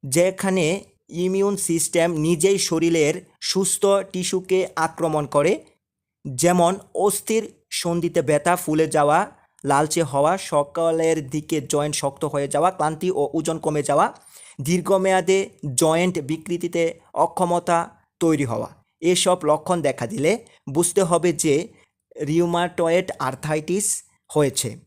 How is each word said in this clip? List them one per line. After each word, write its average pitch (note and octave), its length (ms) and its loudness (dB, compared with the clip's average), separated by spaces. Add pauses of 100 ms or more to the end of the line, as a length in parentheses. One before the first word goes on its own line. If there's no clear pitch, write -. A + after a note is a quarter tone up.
যেখানে F#3 600 0 (580)
ইমিউন G3 320 0 (120)
সিস্টেম E3 400 0 (200)
নিজেই F3 300 2 (120)
শরীরের D#3+ 440 2 (380)
সুস্থ F#3+ 320 -2 (280)
টিস্যুকে F#3 480 -2 (160)
আক্রমণ D#3+ 480 -2 (120)
করে, D3+ 180 4 (720)
যেমন E3+ 480 2 (320)
অস্থির G#3+ 380 0 (380)
সন্ধিতে E3+ 480 0
ব্যথা, D#3 240 2 (100)
ফুলে D#3 220 2 (100)
যাওয়া, D3 240 4 (440)
লালচে D3+ 480 2
হওয়া, D3 220 2 (180)
সকালের D#3+ 680 0 (160)
দিকে D3+ 240 -2 (140)
জয়েন্ট D3 300 -2
শক্ত C#3 240 -6
হয়ে C#3+ 280 -4
যাওয়া, D#3 240 4
ক্লান্তি D#3 320 -2 (120)
ও - 20 2 (140)
ওজন D#3+ 280 -2
কমে D3+ 240 -2
যাওয়া, D3+ 160 4 (600)
দীর্ঘমেয়াদে F#3 720 2 (420)
জয়েন্ট E3+ 340 2 (140)
বিকৃতিতে E3+ 540 -4 (420)
অক্ষমতা F3 520 0 (440)
তৈরি D#3 300 2
হওয়া। A2+ 180 -6 (320)
এসব F3+ 360 2 (120)
লক্ষণ D#3 280 0 (100)
দেখা B2+ 260 -4
দিলে D3 180 0 (440)
বুঝতে F3 340 2
হবে E3+ 200 2 (140)
যে D3 120 4 (760)
রিউমাটয়েড E3+ 800 0 (220)
আর্থ্রাইটিস D#3 560 -4 (500)
হয়েছে। C3 360 0 (160)